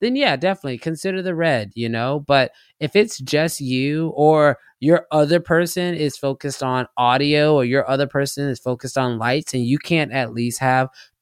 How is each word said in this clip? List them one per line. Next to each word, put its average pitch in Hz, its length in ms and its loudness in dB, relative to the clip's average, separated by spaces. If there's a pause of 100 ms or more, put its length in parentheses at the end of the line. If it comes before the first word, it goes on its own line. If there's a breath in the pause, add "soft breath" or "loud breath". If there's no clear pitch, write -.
then 247 160 0
yeah, 247 180 2
definitely 143 440 -2
consider 185 420 -6
the 180 120 -4
Red, 143 400 0
you 117 140 -4
know, 120 320 -2
but 139 320 2 (280 soft breath)
if 151 160 -6
it's 214 220 2
just 147 440 -2
you 143 540 -2
or 147 420 4 (240 soft breath)
your 156 300 4
other 151 280 4
person 175 560 0
is 151 220 -4
focused 139 440 -6
on 127 260 -2 (100)
audio 143 580 4
or 135 80 4
your 123 260 0
other 135 160 0
person 143 440 -4
is 123 100 -6
focused 127 380 -6
on 123 200 0
lights 127 360 -2
and 123 120 -2
you 135 140 0
can't 156 320 -2
at 120 220 -4
least 120 260 -4
have 131 300 2 (320 loud breath)